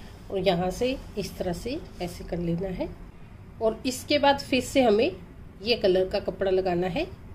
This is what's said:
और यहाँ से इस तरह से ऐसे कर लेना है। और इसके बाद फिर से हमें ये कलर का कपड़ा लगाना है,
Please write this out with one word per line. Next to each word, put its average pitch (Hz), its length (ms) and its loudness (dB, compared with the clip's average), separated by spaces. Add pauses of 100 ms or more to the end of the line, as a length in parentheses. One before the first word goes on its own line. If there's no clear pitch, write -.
(320)
और 196 80 -2
यहाँ 180 320 4
से 254 260 0 (200)
इस 185 200 -6
तरह 185 160 -2
से 247 240 -6 (240)
ऐसे 175 220 -6
कर 175 140 -6
लेना 170 320 0
है। 226 180 -4 (760)
और 220 240 2
इसके 262 340 2
बाद 277 200 6
फिर 254 220 0
से 269 200 2
हमें 240 300 6 (520)
ये 233 120 2
कलर 185 320 4
का 202 120 -2
कपड़ा 190 320 -2
लगाना 185 360 2
है, 269 200 -2 (280)